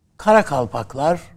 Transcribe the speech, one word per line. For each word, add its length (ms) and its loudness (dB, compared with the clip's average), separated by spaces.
Karakalpaklar 1040 0